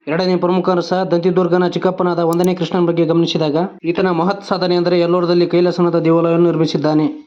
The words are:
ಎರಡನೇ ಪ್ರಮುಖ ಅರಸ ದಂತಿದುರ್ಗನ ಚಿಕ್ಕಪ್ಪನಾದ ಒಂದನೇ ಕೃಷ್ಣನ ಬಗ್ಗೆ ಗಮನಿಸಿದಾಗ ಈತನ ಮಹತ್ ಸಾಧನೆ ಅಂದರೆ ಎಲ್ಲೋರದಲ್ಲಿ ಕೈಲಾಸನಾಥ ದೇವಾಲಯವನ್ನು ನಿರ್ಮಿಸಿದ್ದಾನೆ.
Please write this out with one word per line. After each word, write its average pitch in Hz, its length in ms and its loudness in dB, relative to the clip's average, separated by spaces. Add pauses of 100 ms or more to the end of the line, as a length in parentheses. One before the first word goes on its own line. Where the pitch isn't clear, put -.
(120)
ಎರಡನೇ 180 340 0
ಪ್ರಮುಖ 180 220 0 (100)
ಅರಸ 175 160 -2 (180)
ದಂತಿದುರ್ಗನ 180 640 0
ಚಿಕ್ಕಪ್ಪನಾದ 180 460 -2 (100)
ಒಂದನೇ 180 260 0
ಕೃಷ್ಣನ 175 320 -2
ಬಗ್ಗೆ 165 220 0
ಗಮನಿಸಿದಾಗ 160 460 0 (340)
ಈತನ 185 180 0 (120)
ಮಹತ್ 196 280 -2
ಸಾಧನೆ 180 320 0
ಅಂದರೆ 175 140 0 (100)
ಎಲ್ಲೋರದಲ್ಲಿ 175 480 2
ಕೈಲಾಸನಾಥ 175 540 2
ದೇವಾಲಯವನ್ನು 170 440 2
ನಿರ್ಮಿಸಿದ್ದಾನೆ. 156 540 0 (220)